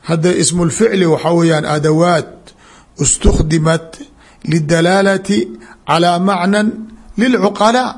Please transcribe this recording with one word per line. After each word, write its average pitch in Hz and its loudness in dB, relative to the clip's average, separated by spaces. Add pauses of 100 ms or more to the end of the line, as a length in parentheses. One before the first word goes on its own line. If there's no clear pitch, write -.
Hadda 160 0
ismulficli 180 0
waxa 156 0
weeyaan 165 2
adawaat 156 0 (680)
istukhdimat 160 0 (580)
lidalaalati 185 0 (480)
calaa 175 2
macnan 196 0 (500)
lilcuqalaa. 226 0